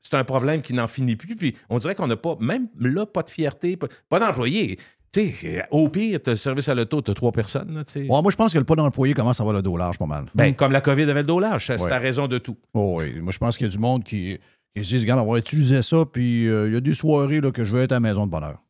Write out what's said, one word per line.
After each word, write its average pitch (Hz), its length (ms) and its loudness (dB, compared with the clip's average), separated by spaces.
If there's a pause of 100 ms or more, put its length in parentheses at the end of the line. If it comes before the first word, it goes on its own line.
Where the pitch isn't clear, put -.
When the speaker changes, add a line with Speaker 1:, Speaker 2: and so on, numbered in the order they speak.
(100)
Speaker 1:
c'est 151 60 0
un 135 80 2
problème 135 380 0
qui - 100 -10
n'en 120 140 0
finit 120 300 -2
plus. 214 200 -12
Puis 160 200 -4 (140)
on 117 80 0
dirait 160 160 -4
qu'on 190 120 -4
n'a 113 100 0
pas, 165 240 -4
même 220 280 -2 (100)
là, 139 280 0
pas 180 160 -4
de - 80 -8
fierté, 170 460 -4
pas, 143 120 -8 (200)
pas 175 120 2
d'employés. 143 580 0 (340)
Tu 202 200 2
sais, 165 380 -6
au 151 180 4
pire, 196 340 -2
t'as 127 100 -2
le 110 40 0
service 135 320 -2
à 135 60 2
l'auto, 123 260 0
t'as 101 140 -2
trois 117 180 2
personnes, 135 420 -4
là, 151 100 -8
tu - 80 -18
sais. 143 80 -6
Speaker 2:
Ouais, 139 220 2
moi, 196 80 4
je - 60 -4
pense 220 160 2
que 160 60 4
le 135 60 4
pas 160 100 4
d'employé 139 400 2
commence 120 260 2
à - 20 0
avoir 107 140 2
le 98 60 0
dos 92 140 0
large 87 220 -2
pas - 80 -2
mal. 73 280 -6
Speaker 1:
Ben, 110 160 6
Speaker 2:
Hmm. 131 40 0
Speaker 1:
comme 135 180 4
la 135 100 4
covid 143 220 4
avait 147 180 2
le 143 40 0
dos 170 140 2
large, 202 260 0
c'est, 120 120 -2
c'est 90 60 0
Speaker 2:
Ouais. - 60 0
Speaker 1:
la 131 80 2
raison 131 300 0
de 123 100 -2
tout. 117 200 -8 (160)
Speaker 2:
Oh, 98 260 0
oui, 73 200 -6
moi, 90 120 -4
je - 60 -8
pense 117 180 0
qu'il 120 100 -2
y 101 40 -2
a - 20 -8
du 98 60 -6
monde 120 260 0
qui, 95 340 -6 (380)
qui 104 80 -6
se 87 60 -6
disent, « 123 140 2
Regarde, 120 220 2
on 113 60 0
va 120 60 2
utiliser 135 420 2
ça, 165 240 2
puis, 120 420 0
euh, 107 220 2
il 110 60 0
y - 20 0
a 123 40 0
dû 143 140 0
soirées, 147 460 2
là, 135 120 2
que 120 120 -2
je 101 100 -2
vais 127 100 4
être 131 80 0
à 127 40 2
la 123 40 2
maison 104 260 2
de 92 40 -2
bonne 78 140 -4
heure. » 73 140 -10 (120)